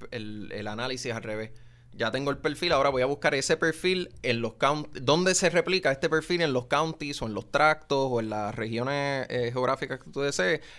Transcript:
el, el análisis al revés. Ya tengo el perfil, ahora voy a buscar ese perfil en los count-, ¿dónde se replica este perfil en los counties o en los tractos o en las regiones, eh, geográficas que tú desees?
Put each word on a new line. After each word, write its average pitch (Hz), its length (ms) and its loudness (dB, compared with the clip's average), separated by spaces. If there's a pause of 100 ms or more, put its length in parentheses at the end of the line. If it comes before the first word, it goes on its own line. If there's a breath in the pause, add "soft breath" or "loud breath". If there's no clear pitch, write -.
(120)
el, 107 400 -8
el 104 160 -6
análisis 123 460 -6
al 113 100 -8
revés. 110 260 -6 (440 soft breath)
Ya 113 180 -2
tengo 139 180 -2
el 139 80 0
perfil, 160 360 -2
ahora 139 160 4
voy 131 120 2
a 127 60 4
buscar 143 260 0
ese 143 240 2
perfil 175 520 0 (120)
en 120 200 0
los 113 120 -2
count-, 147 340 0 (140)
¿dónde 170 320 4
se 175 160 4
replica 170 420 2
este 139 180 0
perfil 160 320 0
en 151 120 2
los 123 140 0
counties 151 560 -2
o - 20 -4
en 110 80 -4
los 98 160 -6
tractos 143 600 4
o 120 80 2
en 110 100 -2
las 107 240 -4
regiones, 127 800 -2
eh, 120 200 -2
geográficas 131 480 -2
que - 120 -18
tú 139 100 -4
desees? 151 400 0 (180 loud breath)